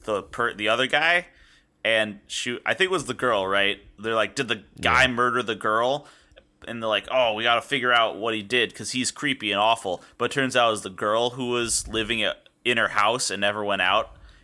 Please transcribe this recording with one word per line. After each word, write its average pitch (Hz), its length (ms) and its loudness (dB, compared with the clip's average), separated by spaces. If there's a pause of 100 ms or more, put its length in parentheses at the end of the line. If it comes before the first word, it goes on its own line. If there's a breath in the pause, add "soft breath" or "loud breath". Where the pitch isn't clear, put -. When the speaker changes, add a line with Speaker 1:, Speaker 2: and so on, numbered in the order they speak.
Speaker 1:
the 101 180 -2
per-, 117 320 -4
the 104 140 -4
other 120 180 2
guy. 165 400 2 (580 soft breath)
And 107 420 0
shoot, - 400 -6
I 120 80 0
think 190 140 0
it 180 40 -2
was 147 140 -2
the 123 80 -4
girl, 107 320 0
right? 98 340 2 (180)
They're 113 180 -4
like, 107 180 0
"Did 135 140 -2
the 113 160 -4 (160)
guy 120 220 4
Speaker 2:
Yeah. 131 100 4
Speaker 1:
murder 120 300 0
the 110 120 -2
girl?" 117 520 0 (600 loud breath)
And 117 160 -10
they're 113 60 -2
like, 104 220 0
"Oh, 120 240 2
we 113 100 -4
gotta 117 180 2
figure 123 300 0
out 113 260 4
what 113 160 -2
he 107 80 -4
did 110 320 0
'cause 107 160 -10
he's 127 220 -4
creepy 127 400 -4
and 101 80 0
awful." 107 420 0 (160 loud breath)
But 120 80 -2
it 120 80 -2
turns 131 220 0
out 120 120 4
it 110 40 2
was 101 100 -4
the 98 80 -8
girl 113 400 0
who 127 200 -8
was 117 380 -2
living 110 340 -2
at, - 260 -4 (160)
in 120 140 2
her 104 100 2
house 110 420 2
and 98 100 -4
never 104 240 0
went 98 160 0
out 98 360 2 (280 soft breath)